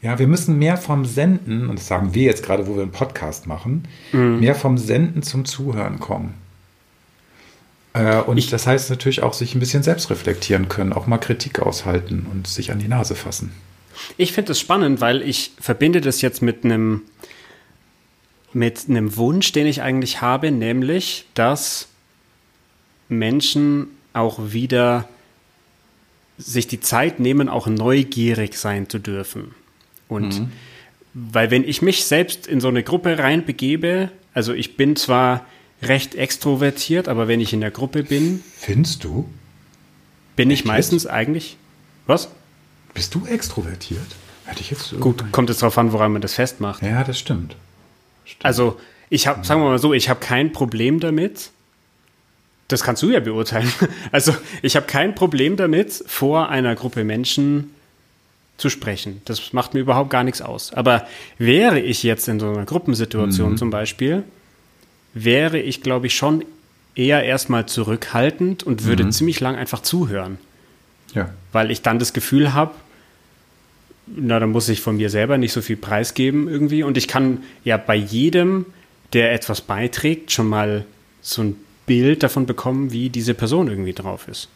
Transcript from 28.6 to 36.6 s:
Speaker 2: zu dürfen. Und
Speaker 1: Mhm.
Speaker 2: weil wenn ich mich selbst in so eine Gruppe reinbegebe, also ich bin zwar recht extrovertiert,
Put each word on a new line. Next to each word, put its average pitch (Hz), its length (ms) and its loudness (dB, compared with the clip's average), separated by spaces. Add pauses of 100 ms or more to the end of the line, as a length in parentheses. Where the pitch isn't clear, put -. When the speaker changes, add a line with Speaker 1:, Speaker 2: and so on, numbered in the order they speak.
Speaker 2:
zu 110 100 -6
dürfen. 101 540 -10 (540)
Und 101 320 -4
Speaker 1:
Mhm. 123 120 -4 (640)
Speaker 2:
weil 113 380 0
wenn 127 120 4
ich 143 180 -2
mich 185 240 2
selbst 175 420 0
in 143 140 2
so 127 80 2
eine 123 140 2
Gruppe 170 360 0
reinbegebe, 160 880 0 (240)
also 117 200 -2
ich - 240 -8
bin 139 180 4
zwar 127 500 2 (380)
recht 131 320 0
extrovertiert, 143 920 0